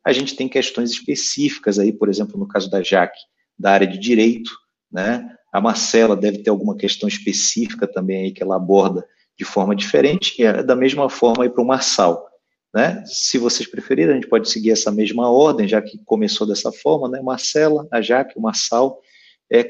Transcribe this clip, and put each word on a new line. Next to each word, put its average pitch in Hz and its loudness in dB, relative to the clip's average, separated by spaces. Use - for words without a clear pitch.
a 147 2
gente 135 -2
tem 131 -6
questões 123 -4
específicas 139 -4
aí, 104 4
por 107 -2
exemplo, 104 -4
no 98 -6
caso 95 -4
da 95 -2
Jaque, 90 0
da 98 0
área 98 6
de 92 -10
direito, 113 2
né? 113 -6
A 101 -2
Marcela 110 2
deve 101 -2
ter 113 0
alguma 101 -2
questão 101 -4
específica 110 -4
também 95 -4
aí 95 -4
que 95 -10
ela 95 0
aborda 92 2
de 95 -10
forma 101 0
diferente, 139 0
e 120 4
é 107 2
da 127 2
mesma 135 0
forma 123 2
aí 120 0
pro 120 0
Marçal, 107 0
né? 160 0
Se - -4
vocês 117 -2
preferirem, 151 0
a - 4
gente 123 -6
pode 113 2
seguir 110 0
essa 107 0
mesma 107 0
ordem, 131 4
já 107 2
que - -12
começou 107 -2
dessa 107 -4
forma, 143 -2
né? 131 -8
Marcela, 151 0
a 117 0
Jaque, 120 0
o 110 -8
Marçal. 120 0
É, 120 6